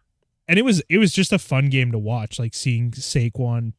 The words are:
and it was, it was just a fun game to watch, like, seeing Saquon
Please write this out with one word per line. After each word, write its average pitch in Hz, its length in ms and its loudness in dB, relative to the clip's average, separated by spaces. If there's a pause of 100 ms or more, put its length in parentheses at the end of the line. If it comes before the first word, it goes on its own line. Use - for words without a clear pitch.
(480)
and 175 100 4
it 220 40 4
was, 226 260 4
it 175 100 2
was 214 160 4
just 190 180 2
a - 60 2
fun 135 320 0
game 127 220 0
to 113 60 -2
watch, 107 400 -6
like, 117 160 -4
seeing 120 380 -2
Saquon 120 880 -2